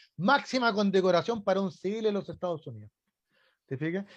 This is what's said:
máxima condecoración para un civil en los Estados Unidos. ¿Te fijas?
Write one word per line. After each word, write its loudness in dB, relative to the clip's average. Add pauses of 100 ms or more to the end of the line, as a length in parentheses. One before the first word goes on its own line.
(180)
máxima 2
condecoración 2
para 2
un -2
civil -4
en 2
los -6
Estados -6
Unidos. -16 (760)
¿Te -8
fijas? -4 (120)